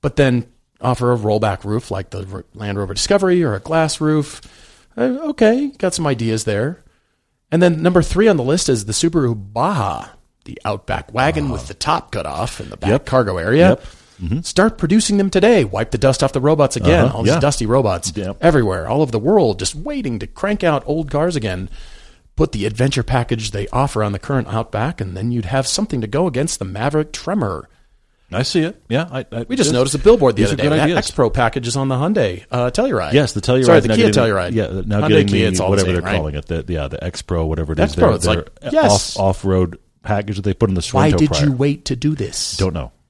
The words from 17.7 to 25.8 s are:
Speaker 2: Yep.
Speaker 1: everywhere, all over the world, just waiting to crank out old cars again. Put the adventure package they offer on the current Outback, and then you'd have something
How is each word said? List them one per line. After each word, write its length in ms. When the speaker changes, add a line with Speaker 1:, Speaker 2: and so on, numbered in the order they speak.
Speaker 2:
Yep. 240
Speaker 1:
everywhere, 480
all 140
over 100
the 80
world, 400
just 160
waiting 440
to 80
crank 360
out 220
old 260
cars 240
again. 320
Put 160
the 120
adventure 380
package 480
they 180
offer 340
on 100
the 60
current 280
Outback, 540
and 160
then 140
you'd 140
have 220
something 340